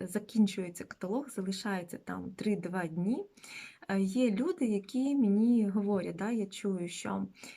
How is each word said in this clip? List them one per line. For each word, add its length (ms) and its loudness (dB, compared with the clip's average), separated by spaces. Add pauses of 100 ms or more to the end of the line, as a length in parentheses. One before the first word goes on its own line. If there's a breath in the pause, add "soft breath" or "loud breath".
закінчується 840 0
каталог, 460 -4
залишається 680 -4
там 320 -8
три-два 560 -2
дні, 380 -2 (640 loud breath)
е, 120 2
є 300 4
люди, 360 0
які 500 0
мені 520 6
говорять, 480 0
да, 140 -2
я 160 0
чую, 420 -4
що 380 -6 (300 loud breath)